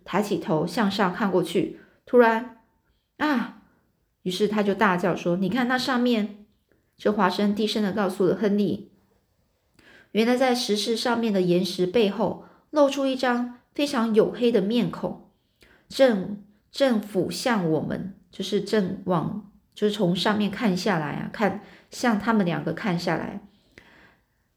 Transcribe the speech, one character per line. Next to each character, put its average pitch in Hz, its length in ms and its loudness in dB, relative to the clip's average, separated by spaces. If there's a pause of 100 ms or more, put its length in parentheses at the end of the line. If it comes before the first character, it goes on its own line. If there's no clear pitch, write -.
抬 190 180 -2
起 208 160 -2
头 160 280 -2
向 196 240 0
上 196 220 0
看 196 180 -2
过 180 120 2
去， - 360 -2 (280)
突 - 100 0
然 226 460 4 (560)
啊， 277 440 -2 (600)
于 185 80 -4
是 202 180 0
他 208 140 0
就 196 120 2
大 196 220 2
叫 175 180 0
说 175 240 -2
：“你 185 120 0
看 240 180 0
那 254 80 2
上 254 240 -2
面！” 226 460 0 (500)
这 208 160 0
华 208 160 2
生 202 260 0
低 214 120 0
声 214 160 -2
地 196 100 0
告 196 160 0
诉 185 160 -2
了 170 100 2
亨 202 220 0
利， 202 340 -2 (1200)
原 220 140 2
来 247 80 4
在 254 200 2
石 233 200 0
室 226 220 0
上 240 240 -2
面 226 100 0
的 196 120 2
岩 175 200 4
石 185 240 -2
背 208 220 2
后 - 380 -4 (240)
露 294 180 4
出 269 160 -2
一 269 100 0
张 247 440 -2 (160)
非 190 120 0
常 226 280 -2
黝 190 160 6
黑 240 200 0
的 226 120 4
面 202 280 0
孔， - 380 -8 (600)
正， 220 520 2 (300)
正 254 280 2
俯 180 300 -4
向 190 400 0
我 156 100 2
们， - 340 -6 (160)
就 - 120 -10
是 202 200 -2
正 202 420 -2
往， 170 480 -4 (220)
就 208 120 0
是 208 80 0
从 190 220 2
上 208 200 0
面 208 140 0
看 202 240 0
下 180 240 0
来 147 180 -4
啊， - 140 -6
看， 196 300 -2 (300)
向 233 280 0
他 226 140 0
们 208 140 2
两 151 180 -2
个 160 80 -2
看 170 260 -2
下 170 160 -2
来。 - 320 -8 (1120)